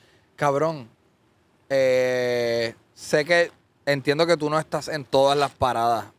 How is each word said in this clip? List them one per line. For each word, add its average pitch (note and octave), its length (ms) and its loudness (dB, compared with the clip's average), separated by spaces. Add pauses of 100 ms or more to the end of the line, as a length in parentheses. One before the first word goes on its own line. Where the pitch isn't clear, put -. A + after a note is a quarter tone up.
(360)
Cabrón, C#3+ 520 -2 (840)
eh, B2 1040 0 (180)
sé D3+ 320 -2
que, E3+ 260 2 (360)
entiendo C#3+ 400 0
que E3+ 100 2
tú D3 120 -4
no D#3 100 0
estás D3+ 280 -8
en D3+ 160 -8
todas C#3 340 2
las C#3 140 0
paradas A#2 540 -2 (140)